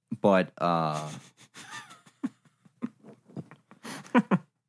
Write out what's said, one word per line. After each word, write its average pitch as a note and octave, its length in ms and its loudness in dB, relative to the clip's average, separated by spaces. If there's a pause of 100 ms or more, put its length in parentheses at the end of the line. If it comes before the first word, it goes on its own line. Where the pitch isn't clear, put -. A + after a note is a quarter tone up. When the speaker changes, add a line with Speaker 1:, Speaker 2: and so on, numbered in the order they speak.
(220)
Speaker 1:
But, F#2+ 380 6
uh, D#2 500 0 (3000)
Speaker 2:
<laughs> - 320 2 (220)